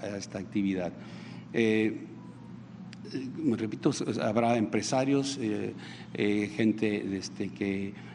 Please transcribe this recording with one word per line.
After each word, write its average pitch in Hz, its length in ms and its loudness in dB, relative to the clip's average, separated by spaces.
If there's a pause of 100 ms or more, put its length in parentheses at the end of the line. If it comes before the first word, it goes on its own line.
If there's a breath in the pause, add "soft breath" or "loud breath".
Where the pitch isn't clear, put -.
a 101 160 -4
esta 98 200 -8
actividad. 95 540 0 (640 loud breath)
Eh, 110 540 4 (1300)
me 147 180 2
repito, 110 360 0 (300)
habrá 117 360 4
empresarios, 131 800 2
eh, 104 340 0 (420 loud breath)
eh, 104 400 4
gente, 104 640 2
este, 95 320 -4
que 98 440 -2 (220 loud breath)